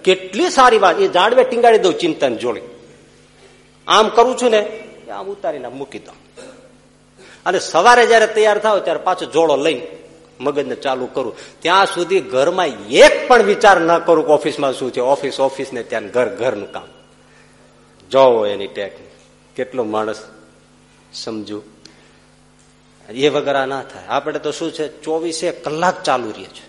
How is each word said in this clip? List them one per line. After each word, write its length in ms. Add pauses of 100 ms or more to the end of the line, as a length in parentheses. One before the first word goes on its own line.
કેટલી 480
સારી 280
વાત, 220
એ 80
ઝાડવે 360
ટીંગાડી 340
દઉં 200
ચિંતાની 380
જોળી. 260 (1300)
આમ 220
કરું 280
છું 140
ને, 320 (280)
આમ 140
ઉતારીને 420
મૂકી 320
દઉં. 160 (1300)
અને 140
સવારે 460
જયારે 220
તૈયાર 320
થાવ 200
ત્યારે 200
પાછો 260
જોડો 300
લઈને 320 (520)
મગજને 360
ચાલુ 300
કરું. 300 (240)
ત્યાં 260
સુધી 340
ઘરમાં 680
એક 380
પણ 160
વિચાર 380
ન 180
કરું 260
કે 60
ઓફિસમાં 420
શું 180
છે, 80
ઓફિસ 400
ઓફિસ 340
ને 100
ત્યાં 240
ઘર 280
ઘરનું 360
કામ. 120 (1300)
જોવો 340
એની 220
ટેકનિક, 420 (460)
કેટલો 280
માણસ 400 (880)
સમજુ. 480 (1500)
એ 200
વગર 260
આ 100
ના 180
થાય. 240
આપણે 320
તો 120
શું 200
છે, 300
ચોવીસે 500
કલાક 520
ચાલુ 280
રહે 120
છે. 260